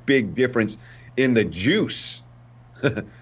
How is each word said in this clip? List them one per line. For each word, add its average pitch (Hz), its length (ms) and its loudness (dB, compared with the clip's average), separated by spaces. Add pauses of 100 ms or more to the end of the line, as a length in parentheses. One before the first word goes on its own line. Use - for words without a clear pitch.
big 123 280 2
difference 120 440 0 (380)
in 127 200 2
the 104 100 4
juice. 104 760 -2 (580)
<laughs> 127 100 0 (300)